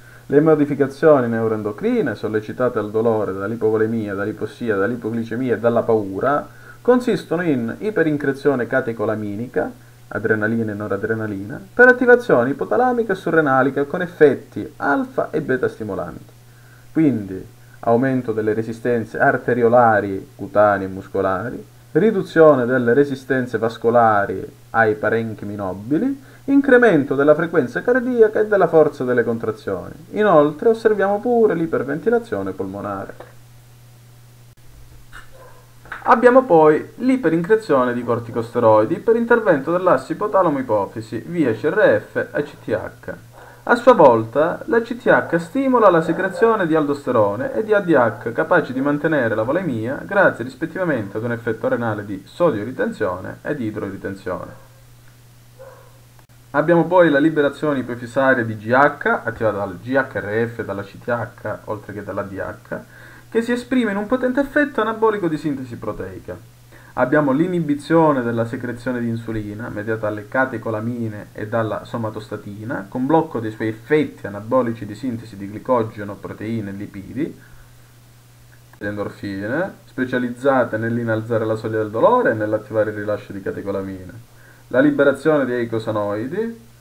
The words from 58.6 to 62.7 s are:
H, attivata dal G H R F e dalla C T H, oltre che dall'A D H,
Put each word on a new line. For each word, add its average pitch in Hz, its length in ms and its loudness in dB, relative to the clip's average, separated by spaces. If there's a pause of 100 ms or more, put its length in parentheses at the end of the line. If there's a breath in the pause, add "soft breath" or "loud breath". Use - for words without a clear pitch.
H, 147 560 2
attivata 113 320 -2
dal 95 240 -6
G 120 140 -6
H 127 260 -2
R 110 320 -2
F 117 60 -10
e 107 80 -8
dalla 98 180 -8
C - 140 -18
T - 100 -10
H, 110 560 -6
oltre 104 300 -10
che 101 100 -10
dall'A 98 180 -8
D 95 160 -12
H, 92 380 -12 (540 loud breath)